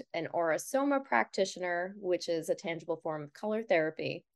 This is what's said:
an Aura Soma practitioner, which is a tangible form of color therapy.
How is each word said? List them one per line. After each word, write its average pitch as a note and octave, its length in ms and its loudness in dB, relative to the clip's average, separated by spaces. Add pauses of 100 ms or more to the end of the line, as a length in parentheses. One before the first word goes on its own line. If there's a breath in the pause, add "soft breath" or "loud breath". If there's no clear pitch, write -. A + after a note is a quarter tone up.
(140)
an E3 140 -2
Aura E3+ 320 2
Soma C#4 420 2
practitioner, F#3+ 960 0
which F3+ 300 0
is D#3+ 200 0
a E3+ 60 4
tangible E3 420 -4
form D#3 260 -4
of D3 100 -12
color G#3+ 300 -4
therapy. D#3+ 600 0 (100)